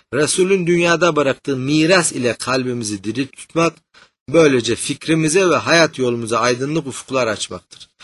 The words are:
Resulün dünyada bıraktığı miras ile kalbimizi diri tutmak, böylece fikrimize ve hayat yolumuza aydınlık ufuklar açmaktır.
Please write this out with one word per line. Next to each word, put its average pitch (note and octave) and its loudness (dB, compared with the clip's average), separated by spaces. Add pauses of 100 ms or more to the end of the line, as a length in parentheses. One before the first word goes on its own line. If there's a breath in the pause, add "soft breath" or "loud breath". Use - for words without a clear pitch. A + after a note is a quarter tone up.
(140 soft breath)
Resulün F3+ 0
dünyada E3+ 2
bıraktığı C#3 -2
miras D#3 0
ile A#2+ -2
kalbimizi A#2+ -4
diri A#2 -4
tutmak, E3 -4 (540 soft breath)
böylece C3 4
fikrimize D#3+ 0
ve C#3+ 2
hayat D3 2
yolumuza A#2 -2
aydınlık C3+ -2
ufuklar B2+ -4
açmaktır. - -10 (140)